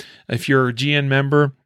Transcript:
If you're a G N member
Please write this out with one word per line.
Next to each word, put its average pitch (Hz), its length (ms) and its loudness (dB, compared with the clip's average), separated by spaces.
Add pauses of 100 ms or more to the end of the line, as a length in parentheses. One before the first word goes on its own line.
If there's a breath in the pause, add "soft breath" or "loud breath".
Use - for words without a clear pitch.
(280 loud breath)
If - 200 -6
you're 131 220 2
a 117 40 -8
G 139 180 -4
N 143 160 0
member 139 440 2 (140)